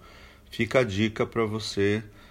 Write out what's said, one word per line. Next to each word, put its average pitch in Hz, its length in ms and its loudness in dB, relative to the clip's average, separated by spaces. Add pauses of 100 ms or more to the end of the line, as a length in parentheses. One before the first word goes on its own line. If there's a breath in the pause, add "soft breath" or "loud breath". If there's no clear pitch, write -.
(500 loud breath)
fica 117 300 2
a 127 40 4
dica 107 420 0
pra 117 180 -2
você 104 580 0 (280 soft breath)